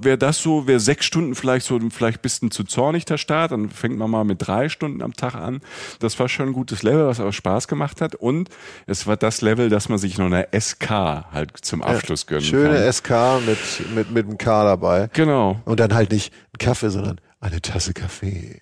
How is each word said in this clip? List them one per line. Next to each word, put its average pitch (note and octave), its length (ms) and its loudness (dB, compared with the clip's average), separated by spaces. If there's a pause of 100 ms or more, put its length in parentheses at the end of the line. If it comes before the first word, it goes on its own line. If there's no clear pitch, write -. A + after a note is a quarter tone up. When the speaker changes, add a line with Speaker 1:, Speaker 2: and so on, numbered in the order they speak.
Speaker 1:
wär C3 160 4
das C#3+ 240 2
so, D#3 240 2
wär B2+ 140 6
sechs C3 260 2
Stunden D#3+ 280 0
vielleicht B2+ 300 0
so, C3 140 0 (120)
vielleicht A2+ 300 0
bisschen A#2+ 300 -2
zu - 140 -4
zornig D3+ 420 0
der D3+ 120 -2
Start, D#3+ 340 0
dann G#2+ 180 -2
fängt - 260 -4
man A2 140 -2
mal A2 140 2
mit G2 220 -2
drei A#2 220 0
Stunden D3 340 -6
am - 120 -8
Tag B2 200 -6
an. B2+ 260 -8 (400)
Das A2+ 180 -2
war B2 100 2
schon C3+ 200 -2
ein C3+ 40 -2
gutes B2+ 300 -6
Level, C#3+ 240 4
was A#2+ 140 0
aber G2+ 120 -2
Spaß G2 360 -2
gemacht D3 340 -4
hat D#3+ 140 -4
und D3 340 -2 (360)
es - 200 -4
war G#2 100 2
das A2 240 0
Level, A2+ 300 4
dass G#2 180 2
man A2 100 2
sich F#2+ 200 -4
noch F#2 80 2
eine F2+ 260 0
S - 260 -2
K E2 540 -2
halt D2+ 200 -6 (100)
zum - 180 -4
Speaker 2:
Ja. - 60 -6
Speaker 1:
Abschluss - 400 -2
gönnen D2+ 180 -2
Speaker 2:
Schöne C#3+ 300 4
Speaker 1:
kann. B2+ 80 4
Speaker 2:
S A#2+ 200 2
K B2+ 440 4
mit, G#2 480 -4
mit, A2 160 -2
mit A2+ 160 0
einem G#2+ 60 -8 (100)
K G#2+ 220 4
dabei. F#2 480 2
Speaker 1:
Genau. B2+ 540 2
Speaker 2:
Und A2 120 0
dann A2 160 4
halt A2 160 4
nicht G#2 220 -2 (200)
ein - 60 -20
Kaffee, A#2+ 320 0
sondern G2 300 -4 (180)
eine E2+ 220 -4
Tasse - 320 -4
Kaffee, - 680 -8